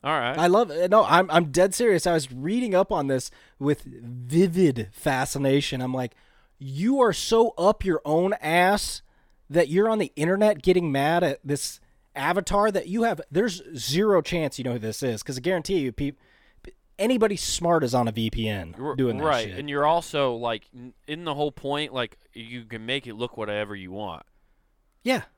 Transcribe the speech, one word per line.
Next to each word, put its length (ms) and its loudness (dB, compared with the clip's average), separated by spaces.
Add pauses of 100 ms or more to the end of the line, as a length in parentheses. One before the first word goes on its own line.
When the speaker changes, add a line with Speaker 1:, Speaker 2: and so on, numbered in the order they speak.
Speaker 1:
All 140 0
right. 200 -2
Speaker 2:
I 100 2
love 240 4
it. 200 -2
No, 140 8
I'm, 260 6
I'm 200 6
dead 220 4
serious. 340 2
I 60 2
was 180 0
reading 440 -2
up 160 4
on 160 0
this 220 -2 (300)
with 240 0
vivid 1080 0
fascination. 920 0
I'm 120 -4
like, 200 -6 (460)
"You 420 -2
are 120 6
so 440 2
up 260 2
your 220 0
own 280 2
ass 680 2 (480)
that 200 2
you're 200 2
on 80 2
the 180 -2
internet 460 2
getting 300 2
mad 320 2
at 200 -2
this 360 -6 (360)
avatar 560 0
that 160 -4
you 160 -2
have." 160 0 (120)
There's 300 0 (140)
zero 460 2
chance 380 -4
you 40 -8
know 100 -4
who 60 -6
this 220 -6
is, 220 -4
'cause 140 -10
I 40 -10
guarantee 380 -2
you, 120 -2
peop-, 280 -6 (800)
anybody 360 2
smart 480 0
is 120 -2
on 120 2
a 40 -2
V 180 -2
P 180 -4
N 320 -6
Speaker 1:
R-, 160 -6
Speaker 2:
doing 220 0
that 80 -4
Speaker 1:
right, 240 0
Speaker 2:
shit. 80 -12
Speaker 1:
and 120 -10
you're 160 -2
also, 500 0
like, 400 -6
n-, 180 -20 (140)
in 180 -10
the 80 -4
whole 180 -2
point, 420 -4
like, 240 -4 (160)
you 320 -14
can 200 -12
make 220 -6
it 80 -12
look 200 -6
whatever 400 -6
you 160 -12
want. 320 -10 (800)
Speaker 2:
Yeah. 200 0 (140)